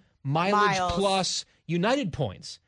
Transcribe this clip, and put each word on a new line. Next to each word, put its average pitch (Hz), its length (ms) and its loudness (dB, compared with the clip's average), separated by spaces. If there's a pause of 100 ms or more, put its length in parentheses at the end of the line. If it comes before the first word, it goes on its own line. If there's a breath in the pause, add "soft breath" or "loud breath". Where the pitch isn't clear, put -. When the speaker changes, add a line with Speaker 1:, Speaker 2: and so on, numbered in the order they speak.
(240 soft breath)
Speaker 1:
mileage 190 540 2
Speaker 2:
Miles. 180 160 0
Speaker 1:
plus 190 520 0 (200 soft breath)
United 202 480 0
points, - 540 -8